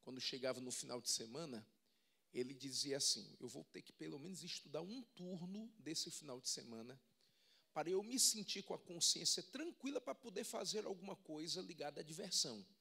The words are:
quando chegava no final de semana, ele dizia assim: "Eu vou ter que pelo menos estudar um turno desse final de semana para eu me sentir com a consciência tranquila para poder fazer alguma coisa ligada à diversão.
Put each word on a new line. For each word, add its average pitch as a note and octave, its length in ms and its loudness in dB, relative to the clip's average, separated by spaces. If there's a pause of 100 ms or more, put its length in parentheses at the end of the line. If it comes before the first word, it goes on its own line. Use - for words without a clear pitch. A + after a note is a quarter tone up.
quando B2+ 180 -6
chegava B2+ 400 2
no B2+ 100 -2
final B2 300 -2
de - 100 0
semana, B2 560 -2 (680)
ele B2+ 220 0
dizia C3+ 420 0
assim: G#2+ 440 4
"Eu B2 80 -6
vou - 160 -8
ter - 180 -12
que - 100 -16
pelo D#3+ 260 -8
menos D#3 240 -8
estudar D#3 400 -4
um A3 200 -6 (120)
turno F#3 540 -6 (100)
desse D#3 320 -2
final C#3 300 -6
de - 80 -4
semana A#2 520 -6 (720)
para D#3 180 0
eu F#3 120 4
me A#3+ 160 0
sentir G#3 440 6
com - 120 -4
a - 40 -6
consciência - 640 4
tranquila C#4+ 580 -4
para C4+ 140 -4
poder A#3 300 -4
fazer G#3 400 0
alguma F#3 320 -4
coisa D#3 440 -2
ligada D3+ 400 -4
à E3 40 -4
diversão. D#3+ 600 0 (160)